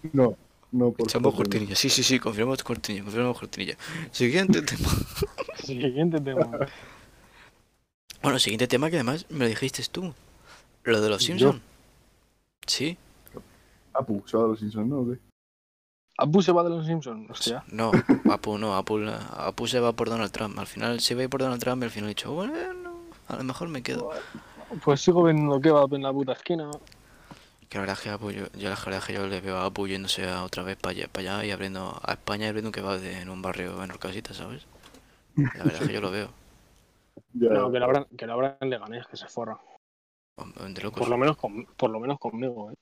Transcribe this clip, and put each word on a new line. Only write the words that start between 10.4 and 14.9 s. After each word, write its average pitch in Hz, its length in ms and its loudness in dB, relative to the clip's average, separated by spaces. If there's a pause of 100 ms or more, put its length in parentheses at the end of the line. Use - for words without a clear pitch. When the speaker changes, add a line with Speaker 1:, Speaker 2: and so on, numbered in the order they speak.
Speaker 2:
Lo 113 180 6
de 107 80 4
los 101 140 2 (160)
Speaker 1:
¿Yo? 135 120 8
Speaker 2:
Simpson. 117 100 -4 (1040)
Sí. 165 300 0 (960)
Speaker 1:
Apu, 113 340 0
¿se 117 100 0
va 113 60 6
de 113 60 4
los 110 100 0
Simpson, 107 300 -2
no? 143 100 -2